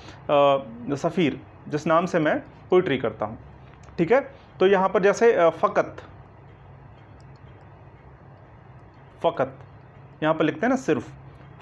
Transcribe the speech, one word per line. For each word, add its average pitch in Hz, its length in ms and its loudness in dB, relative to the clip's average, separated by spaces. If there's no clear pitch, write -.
सफ़ीर, 143 440 -2
जिस 147 200 -6
नाम 165 180 2
से 180 140 -2
मैं 165 200 0
पोइट्री 180 280 2
करता 113 280 -6
हूँ, 110 120 -10
ठीक 170 140 -2
है। 254 100 4
तो 185 80 4
यहाँ 190 220 4
पर 190 140 0
जैसे, 202 300 4
अ, 170 160 4
फ़कत, 190 460 -2
फ़कत, - 360 -2
यहाँ 156 100 2
पर 160 120 0
लिखते 156 200 -2
हैं 240 40 0
ना 269 60 0
सिर्फ 160 280 -2